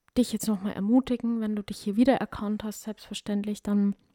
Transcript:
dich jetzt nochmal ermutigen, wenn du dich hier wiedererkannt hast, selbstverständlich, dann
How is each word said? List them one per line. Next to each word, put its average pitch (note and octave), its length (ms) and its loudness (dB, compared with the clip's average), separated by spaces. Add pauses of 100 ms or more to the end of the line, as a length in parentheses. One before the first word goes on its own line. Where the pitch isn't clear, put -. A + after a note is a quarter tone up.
(180)
dich A#3+ 140 2
jetzt A3 140 -4
nochmal G3+ 260 -2
ermutigen, A#3 680 0
wenn G#3+ 160 -2
du G#3 60 -4
dich - 160 -10
hier G3+ 180 -4
wiedererkannt G#3+ 680 2
hast, G#3+ 180 -8
selbstverständlich, G#3 800 -6
dann G3+ 340 2 (180)